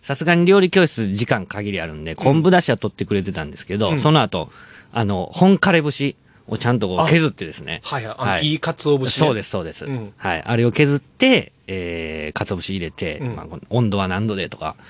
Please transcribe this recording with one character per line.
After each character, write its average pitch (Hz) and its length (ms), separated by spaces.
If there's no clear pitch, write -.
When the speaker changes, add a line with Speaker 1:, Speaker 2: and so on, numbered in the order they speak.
Speaker 1:
さ 139 120
す 151 120
が 170 80
に 170 100
料 196 160
理 185 100
教 185 160
室 104 280
時 104 100
間 110 220
限 104 260
り 92 80
あ 80 60
る 78 80
ん 76 100
で、 80 100
昆 147 280
布 180 80
出 180 100
汁 139 120
は 113 40
取 - 160
っ - 20
て 98 120
く 104 80
れ 98 80
て 92 100
た 80 120
ん - 60
で - 60
す - 100
け 98 120
ど、 190 140
Speaker 2:
う - 20
ん。 143 60
Speaker 1:
そ 151 120
の 151 80
後、 95 300
あ 113 120
の、 98 280
本 190 240
枯 170 260
節 143 340
を - 100
ち - 80
ゃ 120 80
ん 120 40
と 101 100
こ 92 140
う 160 60
削 160 200
っ - 20
て - 160
で 76 60
す - 80
ね。 78 260
Speaker 2:
あ、 - 80
は 131 60
い 110 40
は 110 80
い。 - 60
あ 131 60
の、 104 80
Speaker 1:
は 90 80
い。 151 60
Speaker 2:
い 151 80
い 151 40
鰹 147 400
節 131 60
ね。 143 220
Speaker 1:
そ 139 60
う - 20
で 104 80
す、 - 80
そ 95 120
う - 20
で 78 80
す。 - 140
Speaker 2:
う 143 40
ん。 113 260
Speaker 1:
は 90 200
い。 78 60
あ 120 140
れ 117 100
を 117 60
削 143 240
っ - 40
て、 - 520
え 82 680
ー、 - 60
鰹 104 180
節 87 160
入 98 60
れ 85 140
て、 78 260
Speaker 2:
う - 60
ん。 117 120
Speaker 1:
ま 78 60
あ、 78 40
こ 78 100
の 71 140
温 110 200
度 101 80
は 95 80
何 95 220
度 104 80
で 90 120
と - 100
か、 78 180